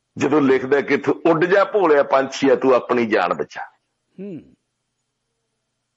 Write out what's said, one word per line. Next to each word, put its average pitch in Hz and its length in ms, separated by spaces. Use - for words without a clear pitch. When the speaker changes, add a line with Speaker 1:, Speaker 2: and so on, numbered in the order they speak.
Speaker 1:
ਜਦੋਂ 143 240
ਲਿਖਦਾ 131 400
ਕਿ 139 160
"ਤੂੰ - 280
ਉੱਡ 165 200
ਜਾ 196 200
ਭੋਲਿਆ 165 380
ਪੰਛੀਆ, 135 520
ਤੂੰ 131 180
ਆਪਣੀ 120 320
ਜਾਨ 98 280
ਬਚਾ।" - 280
Speaker 2:
ਹੂੰ। 185 220